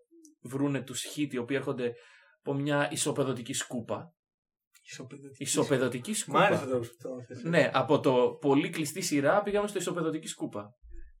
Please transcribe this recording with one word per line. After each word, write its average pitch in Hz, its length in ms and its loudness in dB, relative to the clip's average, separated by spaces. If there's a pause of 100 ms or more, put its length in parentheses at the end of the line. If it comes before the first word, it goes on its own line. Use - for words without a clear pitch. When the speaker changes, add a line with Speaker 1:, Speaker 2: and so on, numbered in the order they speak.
(420)
Speaker 1:
βρούνε 135 400 -2
τους - 220 -8 (120)
Heat, 147 160 -2
οι 123 60 -2
οποίοι 127 200 -2
έρχονται 123 340 -2 (500)
από 143 120 -2
μια 143 380 0
ισοπεδωτική 135 600 -2
σκούπα. 113 600 -6 (680)
Speaker 2:
Ισοπεδωτική 139 600 -14
Speaker 1:
Ισοπεδωτική 127 720 0
Speaker 2:
σκούπα. 139 320 0
Speaker 1:
σκούπα. 185 200 2
Speaker 2:
Μ' 131 60 -4
άρεσε 120 280 -2
το, - 80 -12
το 127 180 -10
θες. - 160 -14
Speaker 1:
Ναι, 160 300 4
από 135 280 4
το 123 400 4
πολύ 143 300 4
κλειστή 160 300 -4
σειρά 151 420 2
πήγαμε 208 260 0
στο 196 100 -4
ισοπεδωτική 165 480 -2
σκούπα. 107 480 -8 (460)